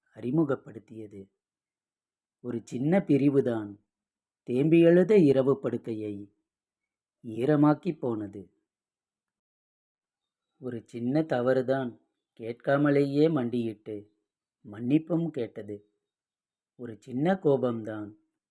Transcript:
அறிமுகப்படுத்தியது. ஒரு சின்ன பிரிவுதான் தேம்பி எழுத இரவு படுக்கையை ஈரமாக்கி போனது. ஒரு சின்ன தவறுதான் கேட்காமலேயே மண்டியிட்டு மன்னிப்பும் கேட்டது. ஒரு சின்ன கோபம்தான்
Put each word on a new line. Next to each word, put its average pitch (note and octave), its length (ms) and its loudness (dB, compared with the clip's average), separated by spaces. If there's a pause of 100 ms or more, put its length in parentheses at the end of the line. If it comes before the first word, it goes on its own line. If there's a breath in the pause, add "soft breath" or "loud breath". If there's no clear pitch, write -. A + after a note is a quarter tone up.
(160)
அறிமுகப்படுத்தியது. A2 1040 -4 (1200)
ஒரு A#2+ 200 -10
சின்ன C3+ 360 -4
பிரிவுதான் C3+ 720 0 (760)
தேம்பி D3+ 320 4
எழுத F3 380 6
இரவு C3+ 380 6
படுக்கையை A2 580 -6 (1080)
ஈரமாக்கி C#3+ 760 2
போனது. G#2 440 -6 (2250)
ஒரு B2 240 -10
சின்ன B2 380 -2
தவறுதான் C3 680 0 (500)
கேட்காமலேயே C#3 920 0
மண்டியிட்டு A#2 680 -4 (680)
மன்னிப்பும் D3+ 680 -2
கேட்டது. G#2+ 460 -10 (1000)
ஒரு A#2 200 -14
சின்ன D3+ 360 -2
கோபம்தான் A#2 760 -2 (400)